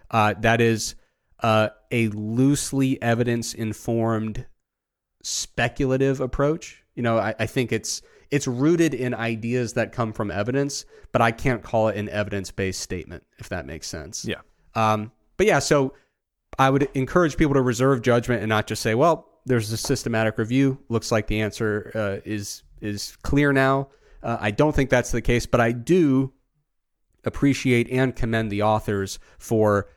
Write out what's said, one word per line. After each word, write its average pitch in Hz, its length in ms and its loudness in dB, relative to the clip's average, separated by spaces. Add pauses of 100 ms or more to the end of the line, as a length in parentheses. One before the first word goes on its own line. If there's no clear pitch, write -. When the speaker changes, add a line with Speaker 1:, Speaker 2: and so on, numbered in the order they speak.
(100)
Speaker 1:
Uh, 107 300 2
that 113 200 2
is, 113 360 0 (480)
uh, 110 240 4 (240)
a 117 160 2
loosely 131 920 0
evidence-informed, 113 1500 -2 (760)
speculative 131 1000 -2
approach. 143 600 -2 (120)
You - 80 -8
know, 113 160 2
I, 107 200 0
I 107 80 -2
think 120 260 -2
it's, - 300 -4 (280)
it's 143 160 0
rooted 151 480 2
in 123 200 -4
ideas 117 600 -4
that 113 180 -2
come 110 200 -4
from 104 180 -4
evidence, 123 540 -2 (280)
but 120 100 2
I 117 80 6
can't 117 320 -2
call 110 260 2
it 101 80 -2
an 104 120 -4
evidence-based 98 720 -4
statement, - 440 -10 (140)
if - 120 -16
that 87 160 -8
makes 76 200 -12
sense. 85 380 -12
Speaker 2:
Yeah. 95 160 -6 (340)
Speaker 1:
Um, 107 380 0 (240)
but 190 100 2
yeah, 175 120 4
so 139 360 0 (640)
I 135 120 6
would 139 240 2
encourage 139 420 0
people 143 180 2
to 135 80 4
reserve 127 400 2
judgment 120 400 2
and 110 60 -4
not 107 180 0
just - 160 -6
say, 110 120 0
"Well, 156 340 2 (160)
there's 113 280 0
a 113 40 -4
systematic 110 640 -2
review. 131 400 2 (100)
Looks 113 240 -2
like 107 140 0
the 107 140 0
answer, 107 540 -2
uh, 101 300 -4
is, 104 380 -8 (180)
is 104 420 -8
clear 143 300 4
now." 135 360 2 (340)
Uh, 117 180 -2
I 120 100 0
don't 147 240 2
think 135 140 2
that's 123 220 2
the 120 120 0
case, 120 240 2
but 117 140 2
I 120 120 2
do 135 600 2 (920)
appreciate 127 640 2
and 127 240 0
commend 113 360 -2
the 101 120 -2
authors 104 560 0 (200)
for, 107 580 2